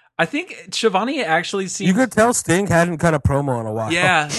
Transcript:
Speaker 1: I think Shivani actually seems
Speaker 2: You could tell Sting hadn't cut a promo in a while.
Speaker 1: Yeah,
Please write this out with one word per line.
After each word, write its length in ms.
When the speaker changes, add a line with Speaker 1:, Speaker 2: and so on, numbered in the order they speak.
Speaker 1:
I 80
think 440
Shivani 520
actually 460
seems 220
Speaker 2:
You 40
could 180
tell 220
Sting 340
hadn't 320
cut 140
a 60
promo 400
in 60
a 80
while. 180
Speaker 1:
Yeah, 480